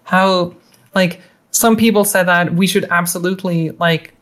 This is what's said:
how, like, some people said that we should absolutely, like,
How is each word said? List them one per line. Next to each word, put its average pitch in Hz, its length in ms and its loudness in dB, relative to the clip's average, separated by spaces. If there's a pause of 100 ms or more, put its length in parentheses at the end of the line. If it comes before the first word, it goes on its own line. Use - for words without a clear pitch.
how, 185 500 0 (400)
like, 180 240 0 (320)
some 226 240 2
people 208 300 2
said 190 220 0
that 175 260 0
we 180 140 0
should 190 220 -2
absolutely, 170 840 -4
like, 165 500 -2